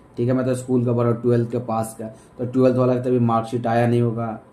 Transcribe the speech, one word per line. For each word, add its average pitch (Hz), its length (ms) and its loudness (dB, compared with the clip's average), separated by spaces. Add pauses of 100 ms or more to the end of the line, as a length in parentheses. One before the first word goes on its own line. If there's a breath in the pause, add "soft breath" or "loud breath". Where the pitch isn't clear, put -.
(160 loud breath)
ठीक 120 120 0
है। 127 60 2
मैं 127 120 0
तो 127 80 0
स्कूल 123 320 0
का 123 60 0
बोल 120 120 2
रहा 120 80 2
हूँ, 113 100 -2
ट्वेल्थ 120 280 2
के 123 100 -4
पास 113 380 -4
का, 110 80 -10 (320 loud breath)
तो 123 80 -6
ट्वेल्थ 127 300 2
वाला 127 180 2
का 120 80 -2
तभी 127 180 0
marksheet 117 460 0
आया 117 200 2
नहीं 120 160 2
होगा, 117 240 -2 (260)